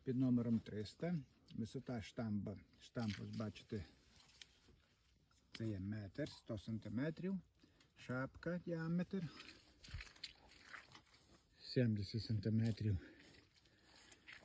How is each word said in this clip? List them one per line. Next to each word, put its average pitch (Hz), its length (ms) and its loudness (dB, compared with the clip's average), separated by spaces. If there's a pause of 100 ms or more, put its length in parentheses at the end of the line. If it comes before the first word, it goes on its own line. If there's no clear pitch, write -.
під 127 120 2
номером 120 440 8
триста. 107 540 -2 (400)
Висота 117 480 -2
штамба, 104 540 0 (240)
штамб, 113 320 -2 (100)
ось 107 140 -6
бачите, 107 480 -2 (1700)
це 113 160 -2
є 104 120 -2
метр, 104 480 -2
сто - 300 -8
сантиметрів. 143 840 -2 (560)
Шапка, 135 680 -2
діаметр 170 640 0 (2250)
сімдесят 110 640 2
сантиметрів. 110 760 2 (1500)